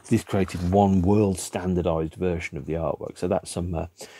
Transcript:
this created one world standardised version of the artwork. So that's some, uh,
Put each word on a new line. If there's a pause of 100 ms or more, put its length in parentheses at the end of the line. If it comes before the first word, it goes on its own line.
this
created
one
world
standardised
version
of
the
artwork.
So
that's
some,
uh, (340)